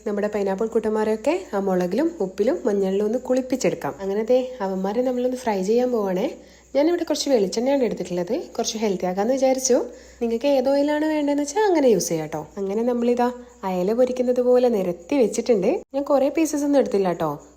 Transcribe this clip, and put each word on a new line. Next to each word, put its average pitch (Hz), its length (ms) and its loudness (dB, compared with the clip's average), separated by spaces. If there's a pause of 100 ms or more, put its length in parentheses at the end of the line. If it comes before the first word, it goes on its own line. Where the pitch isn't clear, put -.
നമ്മുടെ 202 260 -2
പൈനാപ്പിൾ 196 420 -2
കുട്ടന്മാരെയൊക്കെ 220 600 0 (220)
ആ 202 120 0
മുളകിലും 185 400 0 (160)
ഉപ്പിലും 214 320 0 (100)
മഞ്ഞളിലും 202 420 0
ഒന്ന് 233 200 -2
കുളിപ്പിച്ചെടുക്കാം. 254 680 0 (100)
അങ്ങനെ 196 280 -2
ദേ 254 80 6 (240)
അവന്മാരെ 196 440 -2
നമ്മളൊന്ന് 247 360 -2
ഫ്രൈ 214 120 0 (120)
ചെയ്യാൻ 247 260 2
പോവാണേ. 196 320 0 (500)
ഞാനിവിടെ 330 340 2
കുറച്ച് 294 240 -2
വെളിച്ചെണ്ണയാണ് 240 540 2
എടുത്തിട്ടുള്ളത്, 180 460 -4 (220)
കുറച്ച് 220 280 -4
ഹെൽത്തി 185 260 -2
ആക്കാമെന്ന് 208 280 0
വിചാരിച്ചു. 262 400 2 (440)
നിങ്ങൾക്ക് 233 360 -2
ഏത് 247 160 0
ഓയിലാണ് 294 400 2
വേണ്ടതെന്ന് 294 320 0
വെച്ചാൽ 403 240 0
അങ്ങനെ 302 240 4
യൂസ് 175 180 0
ചെയ്യാം 156 160 -2
കേട്ടോ. 156 140 -6 (180)
അങ്ങനെ 196 300 -2
നമ്മളിതാ 240 400 2 (400)
അയല 185 320 0
പൊരിക്കുന്നത് 247 480 2
പോലെ 247 280 6
നിരത്തി 180 460 -2
വെച്ചിട്ടുണ്ട്. 214 480 2 (240)
ഞാൻ 277 160 -2
കുറേ 269 260 4
പീസസ് 294 300 0
ഒന്നും 285 160 4
എടുത്തില്ല 196 320 0
കേട്ടോ 160 160 -2 (260)